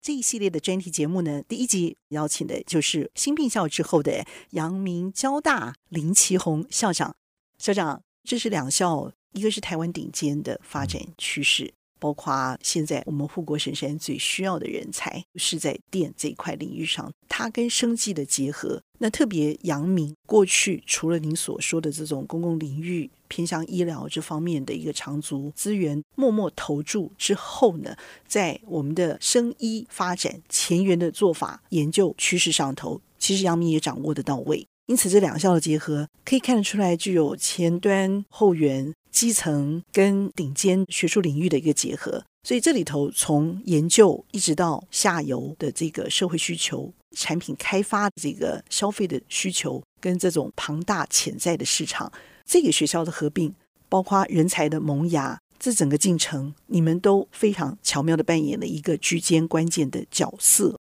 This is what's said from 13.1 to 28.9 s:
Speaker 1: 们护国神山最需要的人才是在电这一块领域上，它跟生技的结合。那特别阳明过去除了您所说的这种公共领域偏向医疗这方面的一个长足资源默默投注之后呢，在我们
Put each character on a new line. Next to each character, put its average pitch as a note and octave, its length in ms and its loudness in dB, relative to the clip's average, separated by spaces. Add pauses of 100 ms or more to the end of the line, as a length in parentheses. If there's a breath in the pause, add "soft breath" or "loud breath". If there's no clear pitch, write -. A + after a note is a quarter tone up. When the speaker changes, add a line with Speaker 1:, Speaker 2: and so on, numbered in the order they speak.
Speaker 1:
们 C#3+ 160 -2
护 E3+ 160 -8
国 D3+ 120 -4
神 C#3+ 200 -4
山 D3 240 -4
最 C3+ 180 -6
需 - 240 -4
要 F#3 160 -2
的 - 80 -8
人 - 260 -8
才 - 320 -8 (120)
是 E3+ 240 -2
在 - 180 -4 (140)
电 E3+ 260 -2
这 D3+ 120 -4
一 - 40 -8
块 D#3 220 -8
领 - 200 -10
域 E3 80 -6
上， - 280 -6 (180)
它 - 180 -4
跟 A#3 220 -2
生 A#3 260 0
技 A3 160 -4
的 D3+ 140 -4
结 C#3 260 -2
合。 - 300 -6 (160)
那 - 100 -2
特 A3+ 160 2
别 D#3 320 0 (100)
阳 D3+ 220 -2
明 E3 240 2 (140)
过 G#3 180 6
去 F#3 440 0
除 - 240 -2
了 E3+ 80 2
您 D#3 160 -2
所 - 260 -6
说 E3 180 -2
的 D#3+ 120 -4
这 D#3 120 -8
种 D3 240 -4
公 E3 140 -4
共 E3+ 160 0
领 D3+ 240 -6
域 E3+ 260 -4 (200)
偏 - 180 -4
向 E3 220 -4
医 F3 160 0
疗 D#3+ 260 -4
这 D#3+ 100 -6
方 D#3 220 -6
面 D#3+ 240 -2
的 - 80 -6
一 D#3 100 -8
个 D#3 80 -4
长 C#3+ 300 -6
足 C#3+ 340 -6
资 G#3 200 -2
源 D3+ 260 0 (140)
默 C4 160 2
默 G#3+ 240 0
投 D3 260 -4
注 F3+ 380 -4
之 - 160 0
后 F#3 420 2
呢， - 180 -10 (320 loud breath)
在 F3+ 380 -2
我 E3+ 160 -4
们 C#3+ 140 -2